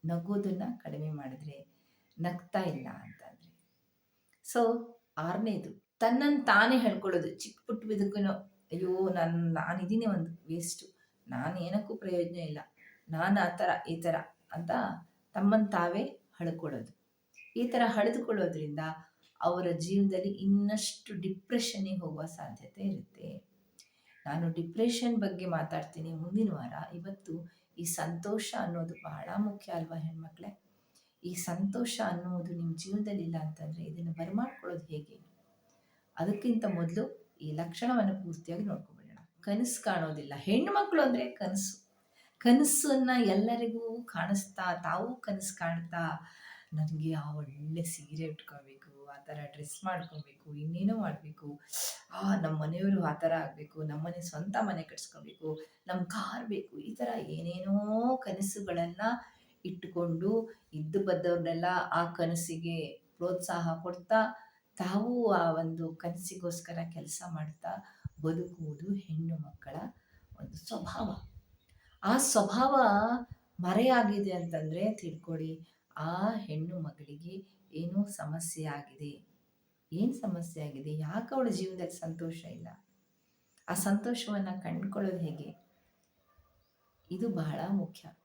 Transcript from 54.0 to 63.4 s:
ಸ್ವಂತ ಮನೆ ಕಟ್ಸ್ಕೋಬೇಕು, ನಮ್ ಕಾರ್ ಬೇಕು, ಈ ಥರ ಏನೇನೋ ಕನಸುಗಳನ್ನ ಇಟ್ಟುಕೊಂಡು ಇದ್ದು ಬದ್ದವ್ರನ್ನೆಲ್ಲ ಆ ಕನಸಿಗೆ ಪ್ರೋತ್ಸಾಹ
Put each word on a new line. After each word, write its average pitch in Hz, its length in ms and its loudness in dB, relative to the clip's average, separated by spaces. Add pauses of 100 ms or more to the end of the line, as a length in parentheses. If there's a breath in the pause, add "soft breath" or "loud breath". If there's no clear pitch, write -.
ಸ್ವಂತ 180 400 -6
ಮನೆ 175 220 0
ಕಟ್ಸ್ಕೋಬೇಕು, 156 760 -10 (280 loud breath)
ನಮ್ 180 180 -2
ಕಾರ್ 233 420 -6
ಬೇಕು, - 320 -4
ಈ 220 160 -10
ಥರ 240 220 -4
ಏನೇನೋ 196 1000 0
ಕನಸುಗಳನ್ನ 190 840 -2 (640 loud breath)
ಇಟ್ಟುಕೊಂಡು 180 840 0 (240 loud breath)
ಇದ್ದು 160 320 0
ಬದ್ದವ್ರನ್ನೆಲ್ಲ 175 600 2 (260)
ಆ 170 220 2
ಕನಸಿಗೆ 165 760 -2 (300)
ಪ್ರೋತ್ಸಾಹ 175 680 -2